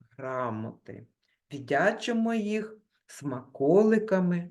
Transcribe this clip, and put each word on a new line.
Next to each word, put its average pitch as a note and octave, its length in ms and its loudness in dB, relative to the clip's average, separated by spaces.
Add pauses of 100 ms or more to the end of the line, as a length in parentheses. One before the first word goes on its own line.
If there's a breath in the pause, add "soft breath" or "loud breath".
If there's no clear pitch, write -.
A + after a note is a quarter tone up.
(180)
грамоти. A#2+ 880 -8 (460)
Віддячимо A3 800 0
їх G#3+ 440 -4 (300)
смаколиками F3 1400 2